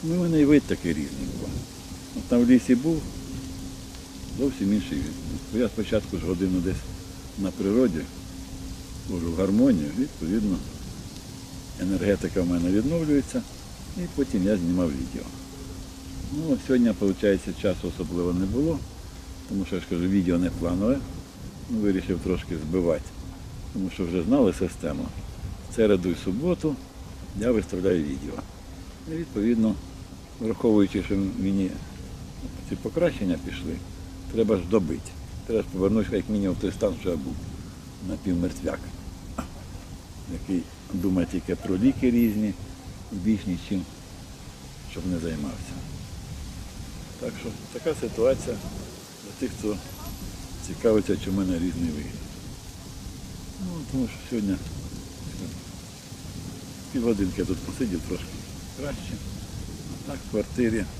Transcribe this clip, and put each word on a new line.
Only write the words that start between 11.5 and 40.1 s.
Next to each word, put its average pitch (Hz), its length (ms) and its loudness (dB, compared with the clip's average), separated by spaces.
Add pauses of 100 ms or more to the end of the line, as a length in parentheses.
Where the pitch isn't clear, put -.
енергетика 95 600 4
в 87 60 4
мене 87 240 4
відновлюється, 147 720 4 (560)
і 180 40 -2 (140)
потім 120 280 2
я 101 140 6
знімав 87 340 2
відео. 64 340 -4 (1120)
Ну, 156 160 2
от 117 140 2
сьогодні, 120 320 6
виходить, 98 640 4
часу 92 260 2
особливо 87 460 0
не 92 120 4
було, 143 340 2 (680)
тому 98 160 0
що, - 100 -4
я 87 60 -2
ж - 80 -10
кажу, 87 140 2
відео 92 340 6
не 87 120 4
планове, 90 480 2 (720)
ну, 117 100 0
вирішив 95 400 2
трошки 87 380 0 (120)
збивати, 85 360 4 (680)
тому 92 200 -2
що 95 120 0
вже 85 180 2
знали 110 300 6
систему. 78 520 -2 (680)
В - 40 -6
середу 98 340 6
і 85 140 4
суботу 151 520 2 (640)
я 113 120 4
виставляю 92 520 4
відео. 71 300 -4 (800)
І, 160 40 -4
відповідно, 113 600 4 (640)
враховуючи, 107 640 6
що 101 120 0
мені 98 540 2 (1000)
ці 101 60 -2
покращення 110 720 2
пішли, - 300 -4 (580)
треба 107 240 6
ж 87 120 0
добити. 82 420 2 (360)
Треба 113 140 2
ж - 120 -2
повернути, 98 420 4
як 95 140 0
мінімум, 98 260 2
в - 60 -4
той 92 100 2
стан, 95 300 0
що 92 80 0
я 87 60 2
був. 69 180 -4 (760)
Напівмертвяк. 87 720 0 (1500)